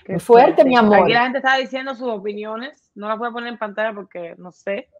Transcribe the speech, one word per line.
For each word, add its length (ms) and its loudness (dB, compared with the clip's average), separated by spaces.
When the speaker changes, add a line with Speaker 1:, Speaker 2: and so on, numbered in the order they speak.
Speaker 1:
Qué 100 -12
Speaker 2:
Muy 60 -4
fuerte, 340 6
Speaker 1:
fuerte. 100 4
Speaker 2:
mi 120 2
amor. 260 6
Speaker 1:
Aquí 100 2
la 100 2
gente 160 -4
está 180 0
diciendo 380 -6
sus 140 -10
opiniones. 880 -12
No 120 -10
las 100 -4
voy 100 -8
a 20 -8
poner 220 -10
en 60 -14
pantalla 360 -6
porque 440 -14
no 120 -20
sé. 380 -10